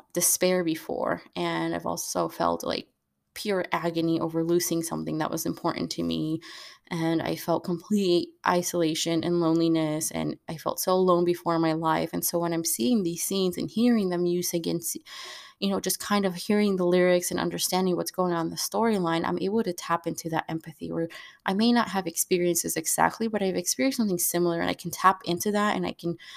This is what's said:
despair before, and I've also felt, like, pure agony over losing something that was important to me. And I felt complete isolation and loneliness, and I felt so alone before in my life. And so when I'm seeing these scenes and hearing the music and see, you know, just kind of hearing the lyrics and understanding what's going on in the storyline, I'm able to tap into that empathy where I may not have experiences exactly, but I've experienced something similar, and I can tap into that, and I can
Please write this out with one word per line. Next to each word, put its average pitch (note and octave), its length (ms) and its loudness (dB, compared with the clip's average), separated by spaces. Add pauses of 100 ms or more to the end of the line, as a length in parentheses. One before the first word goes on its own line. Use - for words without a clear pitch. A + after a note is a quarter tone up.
(140)
despair F3+ 500 2
before, E3 560 -2 (160)
and E3+ 380 -2
I've E3+ 100 -6
also E3+ 460 -4
felt, - 340 0
like, - 220 -4 (480)
pure G3 380 -2
agony E3 480 0
over E3 240 -2
losing E3+ 380 2
something D#3 360 -4
that D#3 120 -2
was E3 160 -4
important E3+ 440 -4
to F3 120 -6
me. D#3+ 360 -2 (520)
And E3 320 0
I D#3+ 120 -2
felt E3 300 -2
complete F3+ 640 2 (180)
isolation E3 800 2
and F3 160 2
loneliness, D#3+ 680 2
and D3+ 260 -4 (140)
I D#3+ 80 -8
felt - 200 -4
so F#3 140 0
alone F#3 320 4
before E3+ 300 0
in E3 80 2
my D#3+ 100 2
life. D#3+ 400 0
And E3+ 100 -4
so - 160 0
when E3+ 140 -2
I'm E3 120 -2
seeing A3+ 380 0
these E3+ 200 -4
scenes F#3 340 0
and - 140 -6
hearing A3 400 2
the F3 80 0
music F3 480 0
and E3+ 180 -2
see, - 180 -8 (580)
you G3 100 0
know, F#3+ 100 0
just - 180 -2
kind G3+ 280 0
of F3+ 80 -2
hearing G#3 420 2
the F3+ 80 2
lyrics F3+ 460 4
and F3+ 100 -2
understanding F3+ 560 0
what's E3+ 140 -4
going F3+ 240 0
on E3 120 0
in E3+ 40 -4
the E3+ 60 -8
storyline, F#3+ 680 0
I'm F3 140 -2
able G3+ 240 0
to F3+ 100 -2
tap - 340 -4
into D#3+ 220 -4
that D#3+ 220 0
empathy D#3+ 420 -8
where E3 160 -2 (380)
I F#3+ 80 2
may A3+ 180 4
not A#3+ 160 2
have F#3 180 -4
experiences F3 680 0
exactly, E3 520 2
but G#3 140 -2
I've F#3 140 0
experienced B3+ 400 0
something G3+ 220 0
similar, F3 420 2
and F3+ 80 0
I F3 60 0
can E3+ 160 -8
tap F#3+ 340 2
into F3 280 -2
that, G#3 220 2
and F3+ 120 -2
I - 60 -4
can E3+ 260 -4 (180)